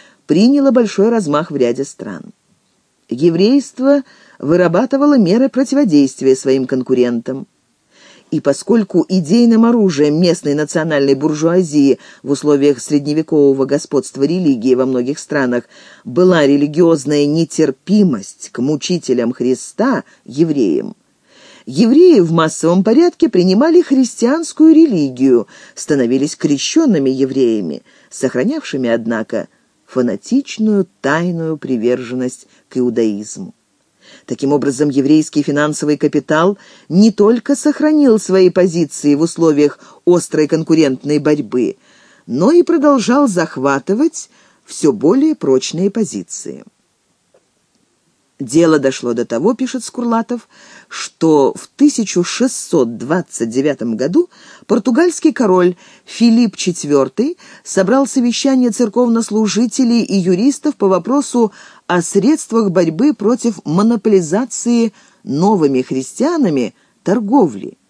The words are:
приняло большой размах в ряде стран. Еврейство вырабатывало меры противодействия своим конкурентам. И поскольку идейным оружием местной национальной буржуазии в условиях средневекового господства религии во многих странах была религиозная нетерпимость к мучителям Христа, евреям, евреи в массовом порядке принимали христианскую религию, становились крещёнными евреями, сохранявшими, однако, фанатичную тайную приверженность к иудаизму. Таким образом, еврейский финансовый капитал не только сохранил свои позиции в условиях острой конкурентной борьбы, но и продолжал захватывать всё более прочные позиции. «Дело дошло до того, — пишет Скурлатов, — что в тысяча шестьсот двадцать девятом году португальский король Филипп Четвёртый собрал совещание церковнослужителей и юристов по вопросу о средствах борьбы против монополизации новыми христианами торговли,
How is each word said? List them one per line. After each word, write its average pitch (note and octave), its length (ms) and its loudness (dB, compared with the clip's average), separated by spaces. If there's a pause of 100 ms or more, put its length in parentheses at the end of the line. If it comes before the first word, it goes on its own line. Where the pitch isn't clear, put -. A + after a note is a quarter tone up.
(280)
приняло C4+ 440 2
большой A3 380 2
размах D#3+ 400 -2
в D3+ 60 -8
ряде B2 300 -2
стран. - 480 -16 (760)
Еврейство A#3 920 0 (360)
вырабатывало G3 800 2
меры A3+ 320 2
противодействия D3 880 2
своим C3 320 -2
конкурентам. B2 800 -2 (800)
И D#3 100 -2
поскольку F3+ 720 0
идейным A3+ 560 2
оружием E3 560 2
местной D#3 320 0
национальной D3+ 640 0
буржуазии D3+ 840 0 (240)
в C3+ 80 -4
условиях C#3+ 480 0
средневекового C#3+ 880 0
господства C#3 580 -4
религии C#3 520 0
во B2+ 100 0
многих B2+ 340 -4
странах B2 460 -4 (400)
была E3 420 2
религиозная D3 800 0
нетерпимость D#3+ 1300 -2
к - 60 -12
мучителям C3+ 720 -2
Христа, C3+ 720 -4 (180)
евреям, A#2 720 -2 (720)
евреи A#3+ 560 4
в D#3+ 100 0
массовом E3 540 0
порядке E4 420 2
принимали A3 540 2
христианскую D4 920 2
религию, C3+ 760 2 (280)
становились C3+ 640 -2
крещёнными D#3 720 0
евреями, B2 720 -2 (260)
сохранявшими, C3+ 800 -4
однако, A2+ 600 -4 (360)
фанатичную G#3 1040 -2 (140)
тайную D#3+ 560 -4
приверженность B2+ 920 -4 (220)
к - 80 -8
иудаизму. A2 760 -4 (720)
Таким C3+ 260 -4
образом, C#3 380 0
еврейский C#3+ 520 0
финансовый D3 560 -2
капитал D#3 600 0 (320)
не G3+ 220 4
только A3+ 440 0
сохранил D4 640 2
свои F#3 300 2
позиции E3 680 0
в D3 60 0
условиях D#3 580 0 (260)
острой D#3+ 420 0
конкурентной D#3 720 0
борьбы, B2+ 580 -2 (480)
но E3+ 260 0
и F4 120 4
продолжал C#4+ 640 2
захватывать F3 1040 -4 (360)
всё - 280 -2
более F#3 420 0
прочные D#3 540 -2
позиции. G#2+ 760 -8 (1800)
«Дело D#3 400 2
дошло C3 340 -2
до A#2 100 -4
того, — C#3 320 -2
пишет B3+ 280 -8
Скурлатов, — A#3 640 -6 (380)
что D3+ 640 0
в - 140 -16
тысяча A#3 560 0
шестьсот C#3+ 760 -2
двадцать B2 520 -4
девятом A#2+ 460 -4
году F3 360 -2 (340)
португальский C4+ 640 0
король F#3 440 0 (300)
Филипп A3+ 500 2
Четвёртый D3 840 -2 (260)
собрал A3+ 440 0
совещание B3 640 0
церковнослужителей A3+ 1300 0
и - 140 -2
юристов G3 600 0
по G3+ 120 0
вопросу A3 640 0 (340)
о F3 160 0
средствах A3 720 0
борьбы F3 420 0
против A3+ 500 -2
монополизации A3 1300 0 (320)
новыми D3 600 0
христианами D#3+ 920 -2 (300)
торговли, G3 720 -2 (120)